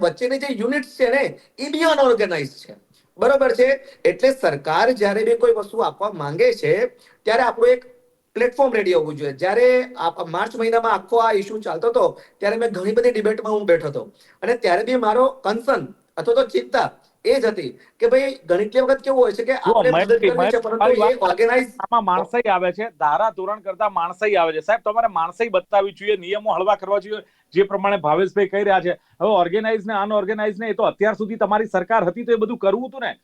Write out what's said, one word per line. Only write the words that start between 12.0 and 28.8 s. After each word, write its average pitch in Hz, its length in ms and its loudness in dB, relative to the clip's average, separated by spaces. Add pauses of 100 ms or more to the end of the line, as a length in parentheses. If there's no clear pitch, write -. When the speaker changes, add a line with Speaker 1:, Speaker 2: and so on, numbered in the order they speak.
Speaker 1:
ત્યારે 208 180 -2
મેં 233 140 -2
ઘણી 196 220 -4
બધી 240 180 2
ડિબેટમાં 214 420 -2
હું 208 140 -2
બેઠો 165 220 2
હતો, 117 240 -10 (300)
અને 233 140 0
ત્યારે 196 280 0
બી 254 120 0
મારો 240 320 2
કન્સર્ન 214 640 -4 (220)
અથવા 170 180 0
તો 262 120 2
ચિંતા - 440 -2 (340)
એ 262 160 2
જ - 40 -2
હતી 190 340 -4 (200)
કે 226 80 2
ભાઈ, 262 400 2
ઘણી 214 340 0
વખત 269 220 2
કેવું 269 180 0
હોય 226 120 2
છે 226 120 -6
કે 247 80 0
Speaker 2:
જુઓ, 233 220 0
Speaker 1:
આપણે 196 160 4
મદદ 160 60 2
Speaker 2:
મહેશભાઈ, 196 400 2
Speaker 1:
કરવી 185 140 2
છે, - 80 2
પરંતુ 226 260 -2
Speaker 2:
મહેશભાઈ, 233 280 4
Speaker 1:
એ 254 40 -4
ઓર્ગેનાઇઝ 233 500 0 (140)
Speaker 2:
આમાં 233 240 0
માણસાઈ 190 440 -2
આવે 180 240 0
છે, 214 180 -8
ધારા 165 400 0
ધોરણ 202 300 -8
કરતા 196 280 -4
માણસાઈ 185 460 -2
આવે 165 180 2
છે. 156 80 -6
સાહેબ, 214 240 0
તમારે 220 240 0
માણસાઈ 180 400 -4
બતાવવી 196 440 0
જોઈએ, 208 240 -4
નિયમો 202 360 -4
હળવા 190 220 0
કરવા 202 240 -2
જોઈએ, 208 240 -10 (300)
જે 180 100 4
પ્રમાણે 196 340 -2
ભાવેશભાઈ 185 500 0
કહી 196 160 -2
રહ્યા 196 180 2